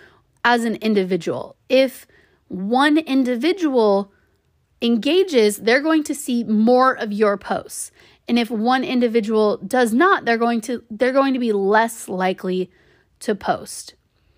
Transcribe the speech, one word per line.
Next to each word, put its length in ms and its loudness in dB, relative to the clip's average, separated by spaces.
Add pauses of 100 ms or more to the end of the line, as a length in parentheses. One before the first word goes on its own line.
(460)
as 200 2
an 100 -2
individual. 800 -2 (140)
If 400 0 (400)
one 500 2
individual 1120 0 (680)
engages, 760 2
they're 220 0
going 220 0
to 100 -6
see 300 -4
more 500 4
of 200 -6
your 240 2
posts. 560 -8 (340)
And 100 -2
if 140 -2
one 320 0
individual 760 0
does 360 0
not, 300 2
they're 120 0
going 260 0
to, 280 -8
they're 220 0
going 220 2
to 40 -2
be 140 0
less 560 0
likely 600 -4 (520)
to 160 -4
post 580 -8 (440)